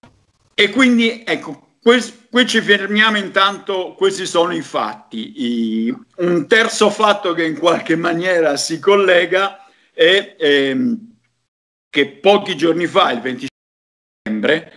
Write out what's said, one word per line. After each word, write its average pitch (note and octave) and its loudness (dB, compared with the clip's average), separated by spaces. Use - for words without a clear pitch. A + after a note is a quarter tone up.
E G#3 2
quindi, A#3 2
ecco, - -8
quest-, - 2
qui B3 2
ci A3+ 0
fermiamo G#3 0
intanto, G3 -4
questi F#3 -2
sono F3 0
i E3 -6
fatti. A2+ -8
I, C3 -4
un F3 0
terzo A3 0
fatto G3+ 0
che E3 -2
in D#3 -4
qualche E3 0
maniera E3 0
si D#3+ -6
collega F#3 2
è, F3+ 2
ehm, C3+ 0
che C#3 0
pochi G3 2
giorni E3 0
fa, E3 2
il A#2 -4
venticinque B2+ -8
settembre, A2 -2